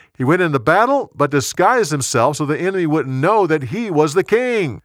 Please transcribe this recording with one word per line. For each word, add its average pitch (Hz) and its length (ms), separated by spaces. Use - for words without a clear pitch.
He 131 80
went 170 160
into 156 180
battle, 214 560
but 143 160
disguised 180 600
himself 135 480
so 151 80
the 143 120
enemy 180 280
wouldn't 143 280
know 185 320
that 151 180
he 196 260
was 151 240
the 185 100
king. 220 600